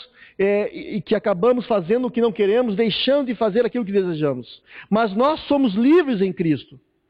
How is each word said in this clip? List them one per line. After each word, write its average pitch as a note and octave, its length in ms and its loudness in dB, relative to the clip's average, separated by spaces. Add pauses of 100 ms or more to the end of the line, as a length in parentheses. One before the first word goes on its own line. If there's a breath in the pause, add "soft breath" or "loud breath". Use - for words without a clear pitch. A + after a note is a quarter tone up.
(380 loud breath)
é, G3+ 340 0
e E3+ 300 -8
que - 140 -2
acabamos G#3 500 0
fazendo A3 420 0
o - 40 -8
que A#3 100 -2
não A#3 100 2
queremos, G#3+ 440 2
deixando A#3 520 0
de A#3+ 80 -4
fazer A3 300 0
aquilo A#3+ 180 -4
que F#3+ 80 -8
desejamos. D3+ 720 -2 (280 loud breath)
Mas G#3 260 0
nós C#4 260 0
somos C4+ 320 0
livres C4 480 2
em F#3+ 100 0
Cristo. D#3 480 -4 (300)